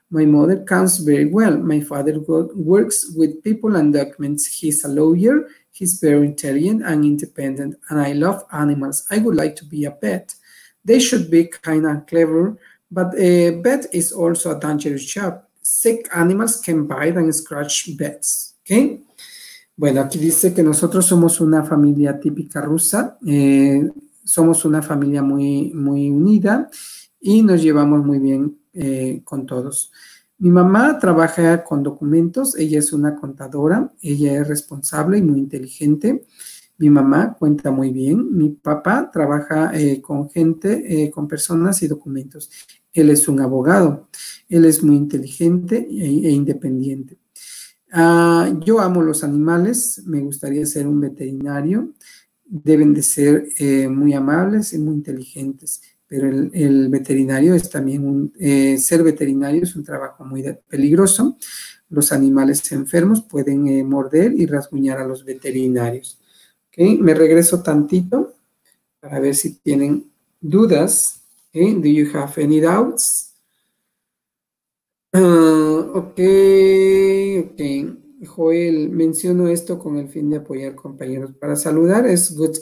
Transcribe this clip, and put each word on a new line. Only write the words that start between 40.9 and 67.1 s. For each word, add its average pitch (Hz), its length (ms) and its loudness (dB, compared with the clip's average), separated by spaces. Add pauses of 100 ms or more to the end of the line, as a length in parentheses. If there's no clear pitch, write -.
eh, 147 60 -2
con 151 160 -8
personas 165 580 -2
y 160 40 -2
documentos. 143 640 -10 (420)
Él 156 180 6
es 147 180 2
un 139 100 0
abogado, 143 720 0 (400)
él 165 160 6
es 156 180 4
muy 147 140 6
inteligente 170 920 -2
e, 160 380 -2
e 156 40 2
independiente. 135 840 -4 (760)
Ah, 170 680 4
yo 208 220 2
amo 185 200 0
los 156 220 -2
animales, 170 840 -2
me 156 140 -4
gustaría 143 460 -6
ser 147 200 -6
un 147 140 0
veterinario, 143 920 -4 (520)
deben 151 480 2
de 147 100 0
ser, 147 440 2 (120)
eh, 135 280 0
muy 143 260 2
amables 175 600 0
y 160 60 -4
muy 151 160 -2
inteligentes, 135 840 -10 (260)
pero 135 220 -2
el, 135 240 -2
el 139 360 2
veterinario 135 680 2
es 175 140 0
también 139 380 -4
un, 139 320 -2
eh, 139 380 2
ser 165 260 2
veterinario 147 600 0
es 175 120 -6
un 151 80 -10
trabajo 135 400 -12
muy 135 180 -10
de-, 139 120 -10
peligroso. 170 840 2 (520)
Los 147 220 -2
animales 135 600 2
enfermos 170 500 0
pueden, 139 460 -2
eh, 135 160 0
morder 139 500 0
y 175 120 0
rasguñar 139 520 -4
a 131 80 -8
los 131 180 -10
veterinarios. 127 960 -4 (480)
¿Ok? 185 320 2
Me 170 140 4